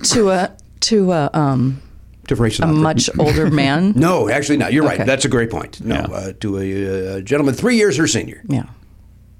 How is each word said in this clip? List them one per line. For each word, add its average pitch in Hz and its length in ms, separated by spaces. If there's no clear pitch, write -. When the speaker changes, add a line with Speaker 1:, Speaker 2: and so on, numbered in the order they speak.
Speaker 1:
To 214 160
a, 185 220
to 196 300
a, 156 220
um, 135 480
Speaker 2:
To 139 80
Frank 110 180
Speaker 1:
a - 80
Speaker 2:
Sinatra. 160 140
Speaker 1:
much 156 340
older 151 300
man? 147 440
Speaker 2:
<laughs> - 40
No, 151 320
actually, 147 280
no. 107 100
You're 135 180
right. 90 140
Speaker 1:
Okay. 113 60
Speaker 2:
That's 131 200
a 139 40
great 117 200
point. - 340
No, 113 120
Speaker 3:
Yeah. - 100
Speaker 2:
uh, 95 260
to 101 180
a, 95 580
a 98 40
gentleman 135 340
three 240 220
years 202 200
her 160 100
senior. - 400
Speaker 1:
Yeah. 139 160